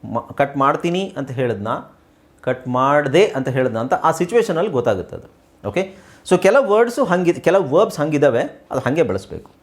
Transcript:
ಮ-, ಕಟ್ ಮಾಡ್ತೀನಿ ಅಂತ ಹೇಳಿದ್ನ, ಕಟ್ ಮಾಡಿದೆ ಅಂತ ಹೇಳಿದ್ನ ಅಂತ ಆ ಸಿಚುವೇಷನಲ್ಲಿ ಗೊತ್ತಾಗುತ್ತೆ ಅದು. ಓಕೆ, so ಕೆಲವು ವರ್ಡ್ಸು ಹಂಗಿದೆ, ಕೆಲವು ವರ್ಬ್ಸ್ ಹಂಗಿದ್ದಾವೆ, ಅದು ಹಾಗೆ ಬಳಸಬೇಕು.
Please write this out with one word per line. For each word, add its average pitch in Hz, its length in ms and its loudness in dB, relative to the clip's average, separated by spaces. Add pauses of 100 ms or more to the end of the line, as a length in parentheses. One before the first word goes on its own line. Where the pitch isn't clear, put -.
ಮ-, 113 140 -6
ಕಟ್ - 380 -4
ಮಾಡ್ತೀನಿ 170 600 0
ಅಂತ 135 140 -8
ಹೇಳಿದ್ನ, 117 380 -4 (720)
ಕಟ್ 127 280 -6
ಮಾಡಿದೆ 143 580 2
ಅಂತ 135 220 -4
ಹೇಳಿದ್ನ 123 300 -2
ಅಂತ 131 160 -2
ಆ 160 160 2
ಸಿಚುವೇಷನಲ್ಲಿ 180 600 0
ಗೊತ್ತಾಗುತ್ತೆ 117 460 -2
ಅದು. - 120 -16 (400)
ಓಕೆ, 185 260 -6 (360)
so 180 80 4
ಕೆಲವು 226 300 4
ವರ್ಡ್ಸು 233 360 2
ಹಂಗಿದೆ, 175 360 0
ಕೆಲವು 175 280 2
ವರ್ಬ್ಸ್ 175 320 2
ಹಂಗಿದ್ದಾವೆ, 143 420 2
ಅದು - 380 -6
ಹಾಗೆ 151 220 0
ಬಳಸಬೇಕು. 95 480 -4 (120)